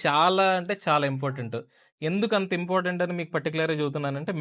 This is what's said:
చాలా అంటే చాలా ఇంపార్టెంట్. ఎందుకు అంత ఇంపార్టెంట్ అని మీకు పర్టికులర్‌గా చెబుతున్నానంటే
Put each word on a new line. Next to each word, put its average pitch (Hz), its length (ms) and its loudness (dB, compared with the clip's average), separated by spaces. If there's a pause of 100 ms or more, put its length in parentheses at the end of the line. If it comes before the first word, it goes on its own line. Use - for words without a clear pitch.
చాలా 175 400 4 (140)
అంటే 180 160 -4 (100)
చాలా 147 280 4
ఇంపార్టెంట్. 131 440 -4 (520)
ఎందుకు 208 300 0
అంత 190 120 -4 (100)
ఇంపార్టెంట్ 180 440 -2
అని 175 140 -4
మీకు 160 160 -6
పర్టికులర్‌గా 160 460 0
చెబుతున్నానంటే 143 600 -4